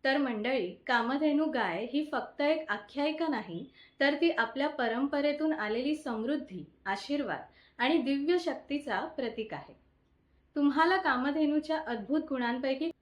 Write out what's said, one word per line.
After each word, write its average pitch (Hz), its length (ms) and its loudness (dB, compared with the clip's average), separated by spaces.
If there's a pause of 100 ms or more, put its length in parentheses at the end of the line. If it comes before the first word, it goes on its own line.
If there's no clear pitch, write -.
तर 269 120 2
मंडळी, 240 580 0 (120)
कामधेनू 285 580 2
गाय 220 480 -2
ही 302 200 0
फक्त - 280 -6
एक 311 300 0
आख्यायिका 302 580 -2
नाही, 208 420 -6 (300)
तर 285 140 4
ती 339 160 4
आपल्या 269 380 0
परंपरेतून 285 840 0
आलेली 254 420 -2
समृद्धी, 226 720 -4 (220)
आशीर्वाद 202 540 -2 (380)
आणि 277 200 4
दिव्य 277 400 2
शक्तीचा 285 640 -2
प्रतीक 233 540 -6
आहे. - 200 -12 (840)
तुम्हाला 294 400 6
कामधेनूच्या 294 920 2
अद्भुत 240 420 0
गुणांपैकी 262 640 0 (120)